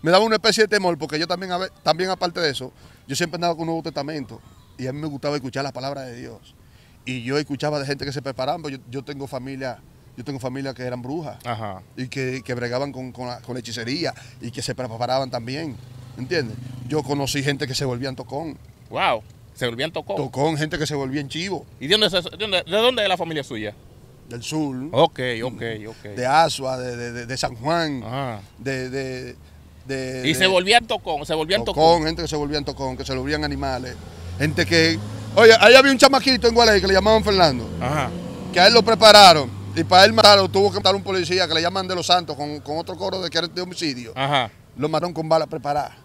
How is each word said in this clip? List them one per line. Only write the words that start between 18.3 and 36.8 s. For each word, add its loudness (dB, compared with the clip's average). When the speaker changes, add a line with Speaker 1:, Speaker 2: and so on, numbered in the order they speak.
Speaker 2:
Wow, -2
se -6
volvían -6
tocón. -8
Speaker 1:
Tocón, -2
gente -4
que -2
se -6
volvían -6
chivo. -8
Speaker 2:
¿Y -10
de 2
dónde, 2
se, -2
de -18
dónde, -4
de -8
dónde 2
es -2
la 0
familia -6
suya? -8
Speaker 1:
Del -14
sur. -4
Speaker 2:
Ok, 2
ok, -10
ok. -18
Speaker 1:
De -4
Asua, 2
de, -8
de, -8
de, -10
de -8
San -6
Juan, -2
Speaker 2:
Ajá. -8
Speaker 1:
de, -6
de, -8
de, -6
Speaker 2:
Y 2
Speaker 1:
de 2
Speaker 2:
se 0
volvían 2
tocón, -8
se -6
volvían -2
Speaker 1:
tocón, -4
Speaker 2:
tocón. -2
Speaker 1:
gente -6
que -6
se -6
volvían -4
tocón, -8
que -10
se -6
volvían -4
animales. -6
Gente 0
que, 2
oye, 10
ahí 10
había 10
un 0
chamaquito 6
en 4
Gualey 6